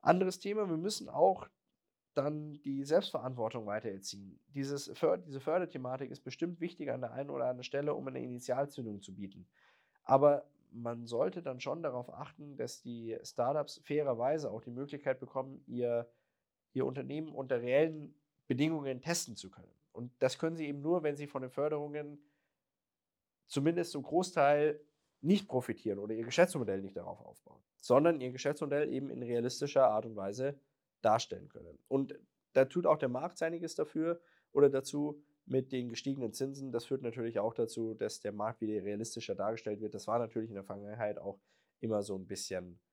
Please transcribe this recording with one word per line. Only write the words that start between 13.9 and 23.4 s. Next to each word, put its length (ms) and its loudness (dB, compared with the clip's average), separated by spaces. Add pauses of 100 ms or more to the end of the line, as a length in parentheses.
auch 100 -6
die 100 -14
Möglichkeit 500 -4
bekommen, 460 -6
ihr, 420 0 (640)
ihr 140 0
Unternehmen 420 -4
unter 320 -2
reellen 540 2 (320)
Bedingungen 540 0
testen 360 -4
zu 140 -14
können. 220 -20 (200)
Und 280 -10
das 180 2
können 180 -2
sie 100 -4
eben 140 -6
nur, 220 2
wenn 140 0
sie 100 -8
von 160 -6
den 80 -8
Förderungen 680 -4 (1300)